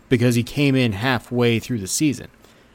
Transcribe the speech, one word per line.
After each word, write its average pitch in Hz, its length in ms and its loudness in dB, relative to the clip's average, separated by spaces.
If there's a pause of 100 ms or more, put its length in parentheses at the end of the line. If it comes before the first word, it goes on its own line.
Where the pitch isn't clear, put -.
because 123 280 2
he 120 80 0
came 143 300 0
in 123 200 2
halfway 120 680 0
through 120 200 -6
the 95 80 -6
season. - 420 -2 (460)